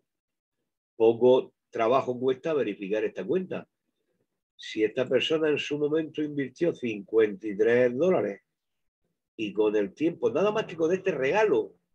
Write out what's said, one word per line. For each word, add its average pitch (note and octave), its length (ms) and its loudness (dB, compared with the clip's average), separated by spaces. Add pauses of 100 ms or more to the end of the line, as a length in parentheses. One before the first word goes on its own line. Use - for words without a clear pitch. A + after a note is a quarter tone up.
(960)
poco A#2+ 560 4 (180)
trabajo B2 480 0
cuesta C3 360 -2
verificar G#2+ 500 -4
esta G2 200 -6
cuenta. B2+ 440 -6 (880)
Si - 260 -6
esta A#2 240 0
persona D#3 440 0
en C#3 80 2
su D3 200 -4
momento D3+ 440 -2
invirtió C#3+ 520 -2
cincuenta G#2+ 720 0
y G2+ 100 -6
tres A#2+ 400 4
dólares C#3 460 0 (920)
y G#2 160 -6
con G#2+ 240 2
el G2 180 -2
tiempo, D#3 360 -2
nada F3+ 200 0
más G#3+ 140 -2
que E3+ 120 -14
con D#3+ 160 0
este F#3 200 -2
regalo, C#3 600 0 (200)